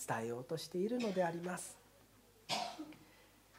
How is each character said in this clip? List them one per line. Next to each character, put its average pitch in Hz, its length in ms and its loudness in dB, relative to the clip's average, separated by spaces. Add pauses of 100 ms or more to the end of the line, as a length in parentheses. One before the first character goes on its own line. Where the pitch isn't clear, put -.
伝 113 180 0
え - 20 0
よ 120 140 -2
う 131 40 -8
と 165 120 -2
し - 120 -4
て - 80 -2
い 190 120 4
る 247 100 2
の 226 140 2
で 180 120 6
あ 165 60 4
り 170 100 -2
ま 180 160 -2
す。 - 220 -8 (1800)